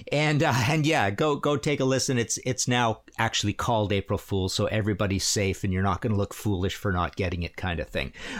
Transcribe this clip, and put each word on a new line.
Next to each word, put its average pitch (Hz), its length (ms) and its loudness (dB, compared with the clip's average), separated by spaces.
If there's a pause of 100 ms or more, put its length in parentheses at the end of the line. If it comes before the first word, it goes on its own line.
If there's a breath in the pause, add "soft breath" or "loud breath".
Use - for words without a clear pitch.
(120)
and, 151 300 2
uh, 151 120 2
and 139 320 2
yeah, 143 240 4
go, 147 260 2
go 147 200 0
take 143 240 0
a 135 60 2
listen. 131 320 2
It's, 113 260 -2
it's - 240 -2
now 120 320 2 (180)
actually 107 360 0
called 107 400 0
April 98 240 0
Fool, 92 320 -2
so 104 160 0
everybody's 101 580 0
safe 98 400 0
and 98 80 0
you're 95 100 2
not 98 200 0
gonna 110 140 0
look 101 180 0
foolish 95 420 0
for 101 160 -2
not 87 240 0
getting 90 280 -2
it, - 120 -10
kind 90 240 -4
of - 80 -6
thing. 69 240 -4 (280 loud breath)